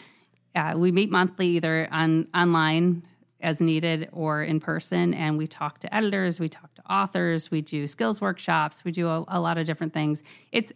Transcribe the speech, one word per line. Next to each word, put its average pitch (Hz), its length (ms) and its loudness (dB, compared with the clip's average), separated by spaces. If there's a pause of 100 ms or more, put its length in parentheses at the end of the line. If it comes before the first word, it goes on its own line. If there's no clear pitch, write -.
(540)
Uh, 160 220 -2
we 175 160 4
meet 196 180 2
monthly 180 380 2
either 160 440 2
on, 160 440 2
online 170 680 4 (360)
as 160 200 -2
needed 160 520 0
or 156 320 -2
in 156 160 0
person, 175 540 0
and 151 240 -2
we 156 100 -2
talk - 320 -8
to - 160 -6
editors, 196 440 0
we 165 80 -2
talk - 280 -16
to - 180 -8
authors, 175 560 0
we 160 100 -2
do 151 280 -4
skills 214 340 -2
workshops, 170 600 0
we 180 80 -4
do 170 160 -2
a, 165 220 -2
a 180 120 0
lot 165 160 0
of 160 80 0
different 156 280 -4
things. 151 280 0 (300)
It's, 226 240 -2